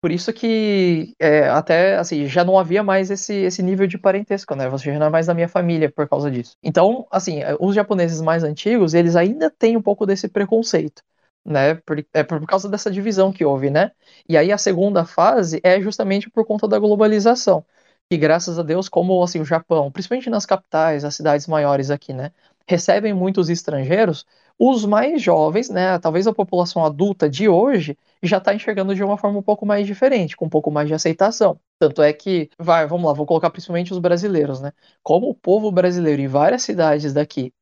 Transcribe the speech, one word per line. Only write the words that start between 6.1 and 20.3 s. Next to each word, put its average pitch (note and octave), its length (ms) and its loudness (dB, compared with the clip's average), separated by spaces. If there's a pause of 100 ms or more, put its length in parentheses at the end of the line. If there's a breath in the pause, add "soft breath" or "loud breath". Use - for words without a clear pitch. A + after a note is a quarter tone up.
disso. B2 320 -8
Então, G3+ 480 2
assim, F#3+ 320 -4
é, D3 180 -4
os G3 140 0
japoneses F3+ 460 0
mais E3 220 0
antigos, E3 520 0
eles E3+ 200 4
ainda B3 360 2
têm A#3 260 0
um A3 60 -2
pouco G3+ 240 -2
desse G3 200 -2
preconceito, G3 760 -2 (420)
né? D3 300 2
Por, D#3 380 -8
é, D#3 120 2
por D#3 220 -6
causa F#3+ 220 -2
dessa G#3 220 -4
divisão G3 420 0
que F#3+ 120 -2
houve, C#3 260 0
né? E3 220 2 (360 soft breath)
E E3 80 4
aí D#3+ 140 4
a G3+ 80 0
segunda F#3+ 460 0
fase F3 580 0
é F#3 180 4
justamente G3+ 500 -4
por A3+ 160 0
conta G#3+ 200 -2
da G#3+ 120 2
globalização. G#3+ 840 2 (460)
Que F3 80 0
graças E3 400 0
a E3+ 60 -4
Deus, F3 240 -2
como, F3+ 340 2
assim, F3 160 -2
o D#3 60 -4
Japão, D#3 480 0
principalmente B3 360 -6
nas A3+ 160 -2